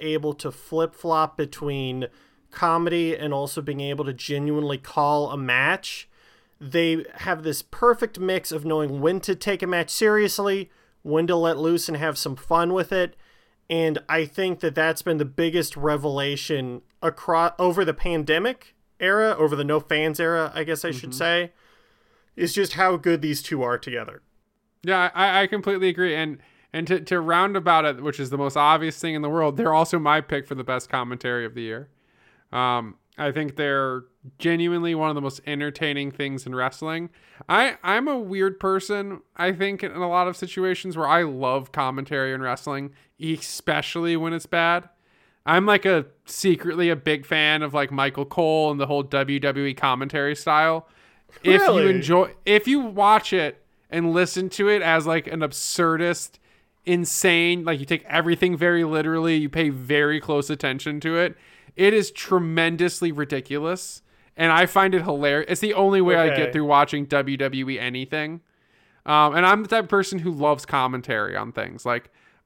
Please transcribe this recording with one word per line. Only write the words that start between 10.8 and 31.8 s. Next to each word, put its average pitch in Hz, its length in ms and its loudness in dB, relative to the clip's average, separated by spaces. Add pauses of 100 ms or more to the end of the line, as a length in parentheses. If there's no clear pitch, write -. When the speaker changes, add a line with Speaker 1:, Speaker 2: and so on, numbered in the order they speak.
Speaker 1:
when 156 260 0
to 175 100 2
let 165 200 2
loose 165 320 0
and 156 80 -4
have 151 220 -4
some 135 180 -6
fun 170 380 0
with 180 180 -2
it. 180 240 -2 (540)
And 160 300 0 (100)
I 160 160 0
think 185 340 -4
that 156 140 -2
that's 160 260 0
been 165 160 -2
the 147 80 0
biggest 165 540 -2
revelation 143 1040 -4 (200)
acro-, 165 560 0
over 180 240 2
the 151 120 0
pandemic 170 800 -2 (240)
era, 208 400 2
over 151 180 2
the 143 80 -2
no 147 160 0
fans 156 400 -2
era, 165 340 0
I 160 100 -4
guess 156 200 -6
I 165 60 -2
should 127 220 -10
Speaker 2:
Mm-hmm. 131 60 -10
Speaker 1:
say, 170 340 0 (840)
is 170 160 -2
just 196 220 -2
how 185 240 2
good 165 240 0
these 147 200 -4
two 135 200 -4
are 120 160 -2
together. 120 420 -10 (600)
Speaker 2:
Yeah, 180 320 0
I, 190 280 2
I 190 40 2
completely 190 420 0
agree. 175 260 0
And, 156 240 -4 (360)
and 165 140 -4
to, 180 120 2
to 175 200 -2
round 175 360 2
about 160 300 4
it, 135 160 -2
which 143 180 -4
is 131 100 -6
the 139 80 -4
most 139 180 -2
obvious 156 440 2
thing 165 140 -4
in 151 80 -4
the 147 80 -2
world, 156 260 0
they're 160 160 2
also 160 260 4
my 151 220 2
pick 139 260 -6
for 143 80 -10
the 127 100 -8
best 127 260 -4
commentary 123 560 -4
of 113 80 -10
the 120 80 -10
year. 113 260 -10 (640)